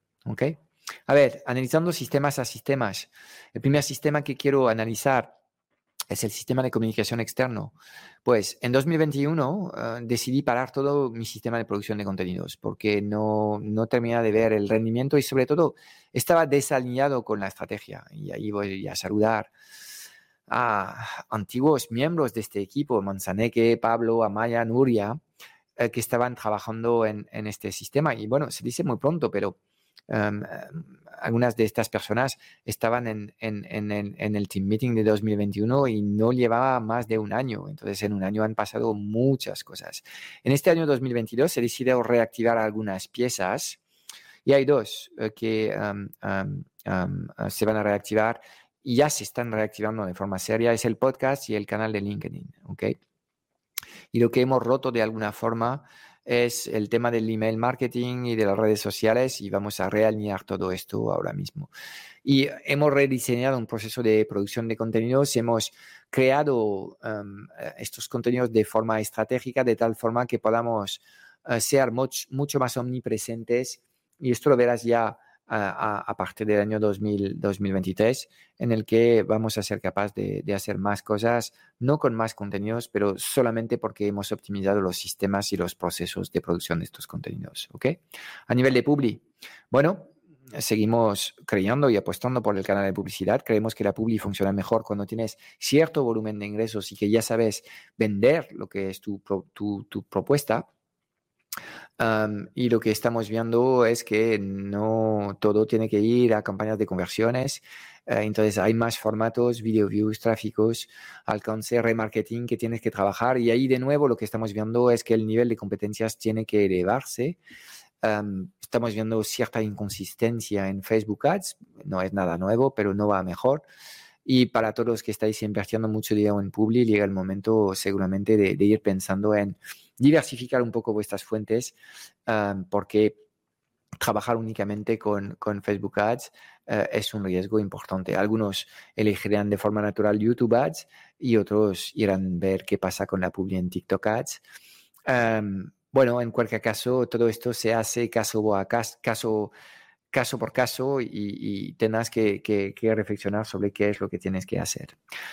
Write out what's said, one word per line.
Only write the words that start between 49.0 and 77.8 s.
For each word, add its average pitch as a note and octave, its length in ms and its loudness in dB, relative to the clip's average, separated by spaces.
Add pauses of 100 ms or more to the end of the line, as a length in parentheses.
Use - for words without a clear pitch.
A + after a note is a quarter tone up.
se - 140 -4
están A#2+ 280 -6
reactivando G#2+ 540 -4
de F2+ 80 -6
forma G2 260 -6
seria. A2+ 320 2
Es A2+ 140 0
el A#2 120 0
podcast C3+ 520 0
y A2 60 -2
el G2+ 100 -4
canal A2 260 -4
de G#2 80 -2
LinkedIn, - 540 -8 (120)
¿ok? - 180 -8 (1300)
Y A#2 80 0
lo A#2 120 6
que C3 100 4
hemos B2+ 220 2
roto C3 280 2
de A#2 100 0
alguna A2 300 -2
forma A#2 520 -2 (400)
es A#2+ 440 0
el G#2+ 220 -2
tema A#2 200 2
del A2+ 200 0
email A2 280 0
marketing B2 680 -2
y A#2+ 100 0
de A2 100 4
las G2 120 2
redes G#2+ 240 2
sociales A2+ 580 0
y G2+ 100 -10
vamos G2+ 300 -4
a F#2+ 100 -2
realinear G#2+ 540 0
todo F#2+ 300 -4
esto F#2 380 -4
ahora G1+ 200 -2
mismo. G1+ 380 -10 (520)
Y C3+ 280 2 (160)
hemos D3 280 2
rediseñado C3 640 2
un A2+ 80 -4
proceso A2 380 -6
de A2 220 6
producción G2+ 420 -4
de A2+ 80 -2
contenidos, A#2 640 2
hemos A2+ 340 2 (380)
creado, C3 920 2
em, G#2 460 -10 (120)
eh, - 180 -12
estos - 320 -10
contenidos B2 420 0
de A2 140 6
forma A2 340 0
estratégica, B2 640 -2
de A#2 140 2
tal A2+ 180 0
forma A#2+ 300 0
que A#2+ 140 -4
podamos, A2+ 640 0 (460)
eh, A#2+ 140 0
ser C3+ 300 2
much-, B2+ 380 -4
mucho C#3 300 -2
más B2+ 160 0
omnipresentes A#2+ 1080 -4 (380)
y C3 120 0
esto A#2+ 180 2
lo C3+ 80 8
verás A#2+ 260 4
ya A#2 340 2 (320)
a, G#2+ 200 0
a, G#2+ 320 -2
a - 160 -6
partir G2 280 -6
del G#2 140 4
año G#2+ 180 0
dos G#2 220 0
mil, G2+ 400 -2
dos G2 220 -2
mil G2 100 0
veintitrés, G2 560 0 (300)